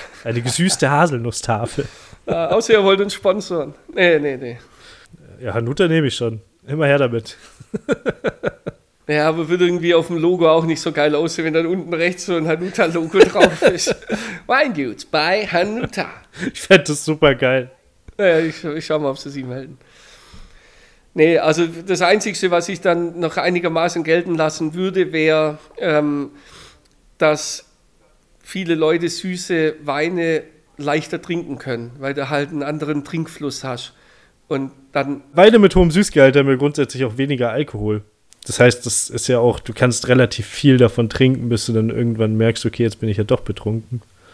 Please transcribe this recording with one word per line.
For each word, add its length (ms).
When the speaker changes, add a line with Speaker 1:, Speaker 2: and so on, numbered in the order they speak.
Speaker 1:
Eine 160
gesüßte 500
<laughs> 0
Haselnusstafel. 920
Speaker 2:
Ja, 260
außer 220
ihr 100
wollt 180
uns 120
sponsoren. 600
Nee, 260
nee, 180
nee. 200
Speaker 1:
Ja, 120
Hanuta 360
nehme 180
ich 80
schon. 260
Immer 200
her 100
damit. 400
<laughs> 300
Speaker 2:
Ja, 220
aber 220
würde 160
irgendwie 280
auf 140
dem 100
Logo 320
auch 140
nicht 160
so 140
geil 200
aussehen, 300
wenn 100
dann 140
unten 260
rechts 320
so 120
ein 100
Hanuta-Logo 720
drauf 440
ist. 300
Speaker 1:
<laughs> 260
Speaker 2:
Weingut 640
bei 340
Hanuta. 600
Speaker 1:
Ich 80
fänd 260
das 160
super 320
geil. 340
Speaker 2:
Ja, 220
ich, 240
ich 220
schau 140
mal, 100
ob 80
sie 100
es 80
ihm 140
halten. 280
Nee, 240
also 300
das 340
Einzigste, 480
was 200
ich 100
dann 400
noch 160
einigermaßen 720
gelten 300
lassen 380
würde, 380
wär, 480
ähm, 500
dass 480
viele 340
Leute 340
süße 760
Weine 600
leichter 440
trinken 360
können, 420
weil 140
du 160
halt 220
einen 120
anderen 400
Trinkfluss 600
hast. 260
Und 240
dann 300
Speaker 1:
Weine 260
mit 160
hohem 160
Süßgehalt 460
haben 100
ja 80
grundsätzlich 480
auch 140
weniger 340
Alkohol. 500
Das 140
heißt, 260
das 240
ist 200
ja 100
auch, 220
du 100
kannst 380
relativ 360
viel 300
davon 320
trinken, 400
bis 180
du 60
dann 180
irgendwann 460
merkst, 300
„Okay, 180
jetzt 160
bin 80
ich 80
ja 80
doch 160
betrunken.“ 600